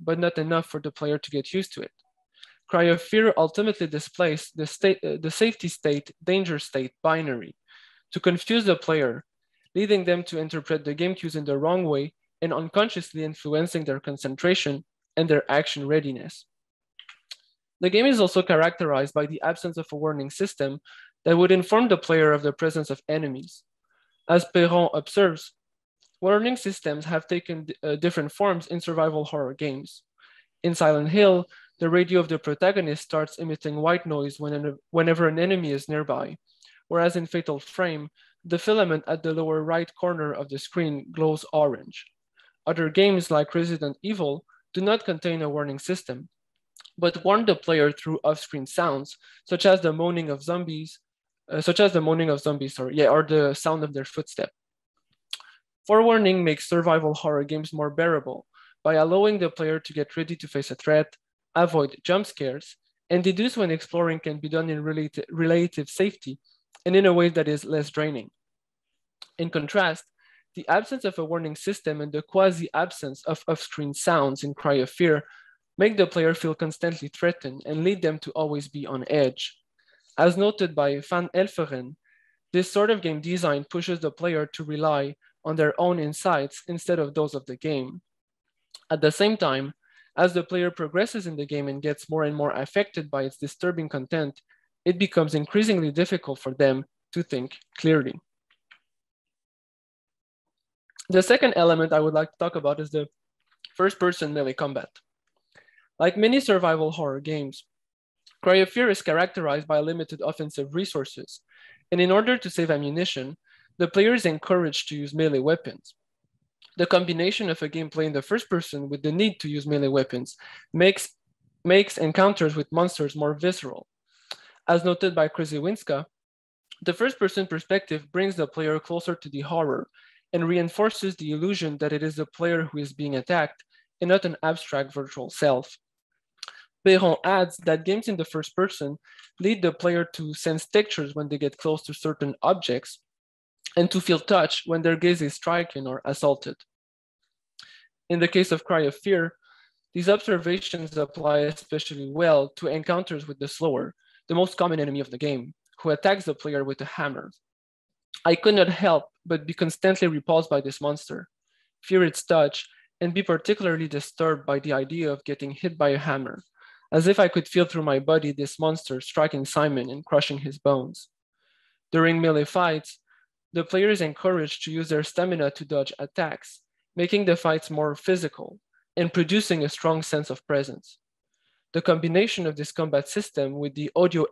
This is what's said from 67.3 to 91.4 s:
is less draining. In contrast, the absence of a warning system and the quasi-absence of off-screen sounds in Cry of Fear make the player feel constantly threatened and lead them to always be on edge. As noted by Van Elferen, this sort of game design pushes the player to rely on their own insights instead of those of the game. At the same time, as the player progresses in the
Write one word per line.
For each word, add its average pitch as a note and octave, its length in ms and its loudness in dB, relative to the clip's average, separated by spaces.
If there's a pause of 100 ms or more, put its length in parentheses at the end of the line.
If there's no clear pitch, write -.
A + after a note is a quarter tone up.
is D3+ 160 -2
less D3 260 -2
draining. D3 400 -4 (1080)
In E3+ 120 -2
contrast, E3 540 -2 (500)
the - 140 -10
absence A3 360 0
of F#3+ 140 -4
a E3 60 -2
warning D#3 320 -4
system D#3 440 -6
and D3 120 -10
the D3+ 100 -4
quasi-absence E3+ 1000 0
of D#3 240 -4
off-screen D3+ 460 -6
sounds C#3 500 0
in C#3+ 100 -6
Cry D3 200 0
of B2+ 160 0
Fear D#3 340 2 (540)
make G#3 180 4
the F#3+ 100 4
player E3 280 2
feel D#3+ 200 -2
constantly D#3+ 540 -4
threatened C#3+ 580 -4
and D#3 180 -2
lead F#3 180 0
them D#3 180 0
to D3 120 -12
always D3 360 -4
be C#3+ 180 -10
on C3 220 -6
edge. C#3 480 0 (640)
As E3+ 180 6
noted G3+ 380 0
by C#3+ 260 0
Van F3 340 -4
Elferen, D#3 640 -2 (560)
this F3+ 180 0
sort G#3 200 2
of G#3+ 100 0
game D#3+ 200 -4
design D#3+ 440 -2
pushes F3 360 -6
the D#3 100 -2
player D#3+ 340 -2 (100)
to D#3+ 100 -12
rely D3 500 -2 (300)
on D#3+ 120 -4
their D3+ 240 2
own F3+ 180 2
insights D3+ 720 -2
instead E3+ 300 -2
of C#3+ 160 -4
those D3+ 200 -2
of C3 120 -10
the B2+ 100 -12
game. D3 460 -6 (880)
At D#3 100 0
the D#3 120 4
same G#3 240 2
time, C#3 360 -2 (440)
as F3 180 4
the F3 80 0
player F3 280 -2
progresses F3+ 560 -4
in D#3+ 100 -10
the C#3+ 100 -6